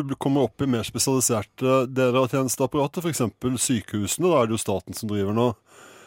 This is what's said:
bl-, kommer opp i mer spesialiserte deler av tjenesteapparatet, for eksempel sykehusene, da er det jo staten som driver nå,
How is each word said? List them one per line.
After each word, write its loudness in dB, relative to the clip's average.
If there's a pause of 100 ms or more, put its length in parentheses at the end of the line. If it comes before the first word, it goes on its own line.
bl-, -6
kommer 2
opp -6
i 0
mer 0
spesialiserte 0
deler 2
av 2
tjenesteapparatet, -2
for -4
eksempel -2
sykehusene, -2
da 4
er 0
det -2
jo -2
staten -4
som -6
driver 0
nå, 4 (580)